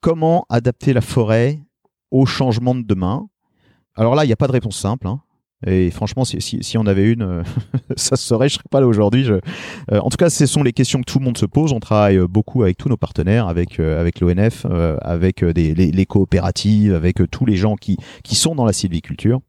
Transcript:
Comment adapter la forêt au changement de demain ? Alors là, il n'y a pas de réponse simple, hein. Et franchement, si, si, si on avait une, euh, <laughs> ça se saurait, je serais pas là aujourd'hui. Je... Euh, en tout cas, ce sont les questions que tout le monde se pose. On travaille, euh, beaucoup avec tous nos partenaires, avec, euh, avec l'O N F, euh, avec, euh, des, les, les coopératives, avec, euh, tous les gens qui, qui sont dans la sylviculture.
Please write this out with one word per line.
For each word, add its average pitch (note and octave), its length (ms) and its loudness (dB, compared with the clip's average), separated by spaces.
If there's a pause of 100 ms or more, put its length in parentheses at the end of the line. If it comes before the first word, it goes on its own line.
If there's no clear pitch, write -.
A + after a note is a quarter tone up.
Comment E3 480 2
adapter A#2+ 440 0
la A#2+ 80 2
forêt A#2+ 600 0 (500)
au C3+ 140 4
changement B2 500 0
de B2+ 80 -4
demain ? F#2+ 460 -2 (680)
Alors A#2 180 2
là, D3+ 100 2
il C#3 40 0
n'y A2+ 40 2
a G#2+ 40 0
pas D3 100 0
de C3 60 -2
réponse A#2 260 -2
simple, G2 300 -4
hein. B2 120 -6 (460)
Et F#2 240 2
franchement, A#2+ 360 -4
si, - 160 -8
si, - 200 -8
si - 140 -6
on A2+ 80 0
avait G2 260 2
une, A#2 120 0
euh, F2 200 -4 (260)
<laughs> - 280 -6
ça - 200 -2
se - 100 -6
saurait, B2+ 240 0
je - 60 -6
serais - 140 -14
pas C#3 100 2
là C3 60 4
aujourd'hui. A2 380 2
Je... A#2 80 0
Euh, - 680 -4
en - 100 -2
tout - 80 -6
cas, F3 100 4
ce D#3 160 2
sont C#3+ 180 0
les B2 120 0
questions C3 260 0
que B2 100 -8
tout - 80 0
le C3+ 60 -2
monde B2 140 -2
se G#2 80 0
pose. D3 260 0
On A#2 80 -2
travaille, G#2 380 4
euh, F2+ 100 2
beaucoup G#2+ 340 0
avec F2+ 140 2
tous - 140 -4
nos A2+ 80 0
partenaires, G2+ 500 0
avec, F2 320 -4
euh, D#2 180 0
avec E2+ 220 -2
l'O F2 80 2
N G2 220 2
F, - 180 -10
euh, E2 320 0
avec, F2 420 -2
euh, E2+ 120 2
des, D#2+ 200 2
les, E2+ 160 2
les F#2 160 2
coopératives, G2 880 2
avec, F2 280 0
euh, F2 40 4
tous - 200 -4
les G#2+ 100 2
gens G#2 180 0
qui, G2 220 -4 (260)
qui - 120 -8
sont D#3+ 200 0
dans B2+ 120 0
la G2+ 80 2
sylviculture. G2+ 760 -2